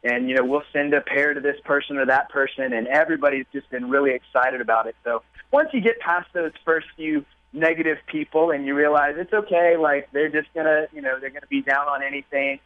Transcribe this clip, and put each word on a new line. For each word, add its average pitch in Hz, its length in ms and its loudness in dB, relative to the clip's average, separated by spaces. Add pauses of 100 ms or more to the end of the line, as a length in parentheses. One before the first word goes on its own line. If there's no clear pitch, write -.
and, 123 240 0
you 131 80 0
know, 127 80 4
we'll 143 180 0 (120)
send 147 180 0
a 147 80 4
pair 143 320 0
to 143 80 -4
this 143 240 -2
person 143 320 -2
or 135 80 0
that 131 240 2
person. 135 460 -2
And 113 120 -4
everybody's 143 640 0
just - 200 -10
been 123 180 -8
really 139 240 2
excited 127 480 -2
about 110 260 0
it. 113 80 -10 (100)
So 117 180 -2 (280)
once 302 220 2
you 262 80 0
get 226 200 0
past 175 340 -2
those 165 180 -2 (140)
first 160 200 0 (100)
few 151 280 -4 (300)
negative 160 520 0
people 156 440 0
and 143 140 -2
you 139 100 -4
realize 147 440 2
it's 180 140 -6
okay, 175 440 4
like, 143 360 0
they're 147 180 0
just 151 240 -4
gonna, 156 360 2
you 151 120 -16
know, 131 180 -4
they're 135 80 -10
gonna 139 220 -16
be 139 100 0
down 139 260 0
on 143 160 -2
anything 139 640 -4